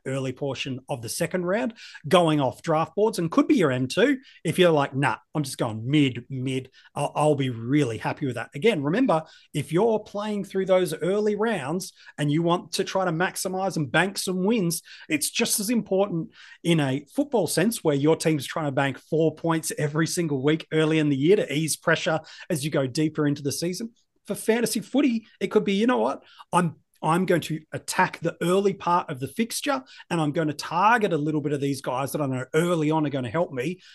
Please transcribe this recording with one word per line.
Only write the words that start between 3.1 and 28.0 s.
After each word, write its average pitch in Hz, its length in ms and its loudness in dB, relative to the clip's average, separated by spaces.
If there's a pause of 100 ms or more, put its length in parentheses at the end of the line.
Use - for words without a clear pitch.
and 165 100 0
could 294 200 4
be 302 80 4
your 156 160 4
M 127 160 0
two 262 300 2 (260)
if 170 160 0
you're 175 100 8
like, 143 240 2
"Nah, 131 220 0 (180)
I'm 156 80 0
just 127 160 -8
going 113 320 -4
mid, 135 400 2
mid." 131 400 -6 (240)
I'll, 147 220 -2
I'll 151 180 4
be 131 160 0
really 117 480 0
happy 139 280 -4
with 120 100 -4
that. 113 180 -8
Again, 170 260 0
remember, 165 440 2 (280)
if 147 200 -4
you're 220 260 2
playing 208 460 -6
through 190 220 -4
those 185 280 2
early 208 400 0
rounds 190 600 -4 (220)
and 147 140 0
you 160 140 2
want 170 300 0
to 190 100 -2
try 190 200 -2
to 180 60 0
maximize 185 680 -2
and 143 140 -2
bank 185 280 0
some 185 260 -2
wins, 190 380 0 (260)
it's 151 240 -4
just 226 280 -2
as 202 100 -4
important 196 580 0 (340)
in 170 160 4
a 139 280 -2 (100)
football 254 300 0
sense 202 360 0
where 151 120 2
your 147 200 4
team's 160 300 0
trying 160 220 -4
to 143 40 -2
bank 135 280 0
four 156 360 0
points 165 440 -2
every 151 280 0
single 151 360 -2
week 156 320 0
early 156 240 2
in 151 100 2
the 139 80 2
year 160 200 4
to 135 140 0
ease 151 240 -2
pressure 160 460 0 (300)
as 147 160 -2
you 156 40 -4
go 139 160 0
deeper 156 400 0
into 147 140 0
the 139 100 -4
season. 180 420 -6 (340)
For 202 80 -6
fantasy 220 460 0
footy, 240 440 0 (160)
it 202 60 -2
could 208 180 2
be, 202 80 0
you 202 140 2
know 254 100 2
what, 240 260 -2 (300)
I'm, 170 240 2 (260)
I'm 170 220 2
going 175 160 2
to 160 200 -6 (120)
attack - 480 -2